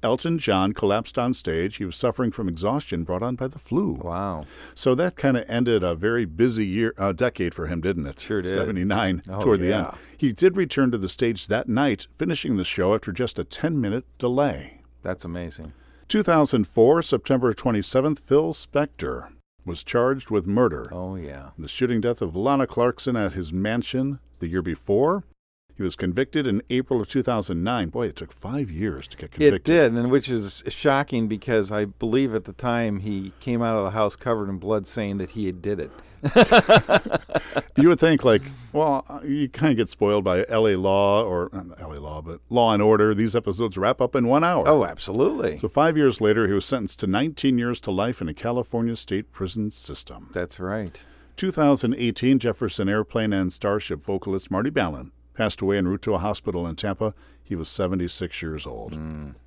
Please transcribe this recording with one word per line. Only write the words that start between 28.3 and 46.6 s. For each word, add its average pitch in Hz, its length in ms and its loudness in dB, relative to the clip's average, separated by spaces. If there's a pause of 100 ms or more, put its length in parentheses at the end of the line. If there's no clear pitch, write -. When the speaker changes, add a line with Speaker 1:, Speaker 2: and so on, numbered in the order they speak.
Speaker 1:
five 120 400 -8
years 80 380 -6
to - 80 -20
get - 140 -14
Speaker 2:
It - 20 -
Speaker 1:
convicted. 143 320 4
Speaker 2:
did, 156 300 6
and 120 160 0
which 135 180 2
is 110 400 -4
shocking 135 600 0
because 107 440 0
I 104 140 0
believe 117 480 0
at 107 100 -2
the - 80 -14
time 117 480 -2
he 98 400 -6
came 120 220 -2
out 113 160 0
of 101 60 0
the 95 80 -2
house 107 220 0
covered 110 360 -2
in 95 80 -6
blood 98 280 -2
saying 101 300 -4
that 95 140 -6
he 107 160 -6
had 90 160 -6
did 101 180 -4
it. 71 100 -8 (320)
<laughs> - 1000 6 (520)
Speaker 1:
You 147 140 8
would 175 100 6
think, 160 240 6
like, 110 200 6 (320)
well, 143 500 0
you 143 240 0
kinda 147 260 2
get 110 140 2
spoiled 101 360 2
by 92 220 2
L 110 220 4
A 98 80 4
law, 101 480 4
or, 90 280 -2
not 87 280 -12
L 78 140 -12
A 71 40 -10
law, 76 220 -10
but 82 200 -12 (100)
Law 113 240 4
and 104 80 4
Order. 107 320 6
These 104 200 0
episodes 104 440 -2
wrap 107 200 0
up 123 160 0
in 123 140 2
one 143 160 4
hour. 165 240 2
Speaker 2:
Oh, 147 160 6
absolutely. 113 720 -2
Speaker 1:
So 104 120 -4
five 151 280 4
years 139 240 4
later, 107 260 4
he 95 60 2
was 98 140 0